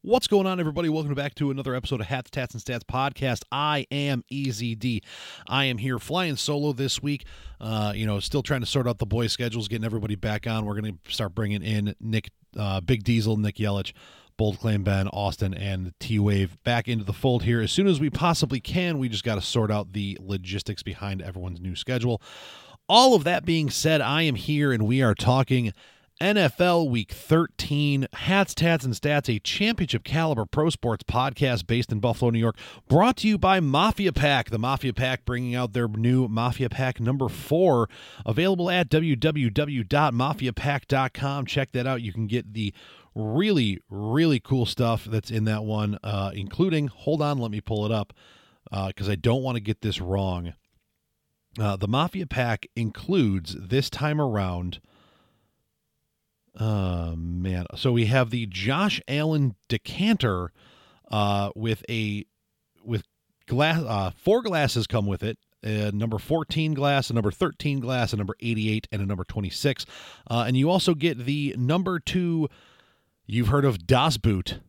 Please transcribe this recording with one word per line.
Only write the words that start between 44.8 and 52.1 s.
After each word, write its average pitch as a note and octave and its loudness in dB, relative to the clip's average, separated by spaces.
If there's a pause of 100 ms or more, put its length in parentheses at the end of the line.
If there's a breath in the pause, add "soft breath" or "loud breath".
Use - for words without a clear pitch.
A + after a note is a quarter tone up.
that's A2 -4
in A2 0
that G#2+ 0
one, G#2+ 0
uh, G2 -4
including, D3 0
hold D3+ -2
on, D3 0
let A2+ -2
me G#2 -4
pull G#2 -2
it A2 0
up, G#2 -2 (580 soft breath)
uh, F#2+ -4
'cause F#2+ -4
I G#2 0
don't A#2+ 2
wanna B2 -4
get G#2 -4
this G2+ -4
wrong. F2+ -2 (1080)
Uh, G#2 0
the G2 -2
Mafia D#3 -2